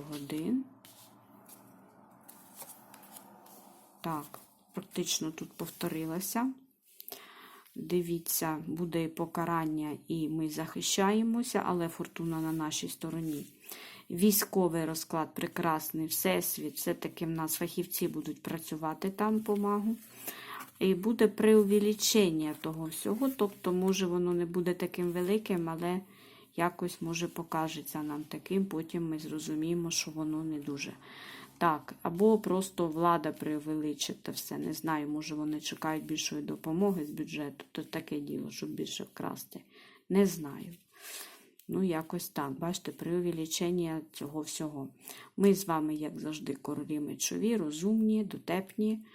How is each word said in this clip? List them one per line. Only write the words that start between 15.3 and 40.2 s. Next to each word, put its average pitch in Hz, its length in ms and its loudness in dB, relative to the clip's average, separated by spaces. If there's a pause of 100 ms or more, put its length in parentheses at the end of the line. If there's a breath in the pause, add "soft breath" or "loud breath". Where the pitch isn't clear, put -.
прекрасний, 160 720 0
всесвіт, 175 680 0
все-таки 170 500 -2
в 160 40 0
нас 160 260 0
фахівці 175 520 -2
будуть 156 340 -4
працювати 160 680 -4
там 214 300 2
по 214 180 2
магу. 208 380 2 (840 loud breath)
І 190 160 6
буде 220 320 4
преувеличення 208 1300 6
того 160 240 -4
всього, 214 440 0
тобто, 202 440 0
може, 190 320 4
воно 175 280 2
не 175 120 2
буде 175 280 0
таким 175 380 -2
великим, 180 580 0
але 175 320 0 (540 loud breath)
якось, 175 460 0
може, 165 260 -2
покажеться 160 760 -4
нам 151 200 -4
таким, 180 420 -2
потім 165 440 -4
ми 156 100 -2
зрозуміємо, 156 720 -2
що - 200 -2
воно 156 320 -2
не 156 160 -4
дуже. 143 340 -6 (640 loud breath)
Так, 156 440 2
або 214 380 6
просто 185 480 0
влада 160 440 4
преувеличить 151 920 -2
та - 80 -4
все, 143 260 -6
не 147 160 -2
знаю, 156 360 -2
може, 151 260 -4
вони 151 240 -2
чекають 156 460 -2
більшої 151 360 -4
допомоги 165 640 0
з 147 40 -10
бюджету, 147 600 -8
то 151 120 -6
таке 156 360 -6
діло, 147 320 -6
щоб 151 180 -8
більше - 340 -6
вкрасти. - 580 -10 (480 loud breath)
Не 196 160 8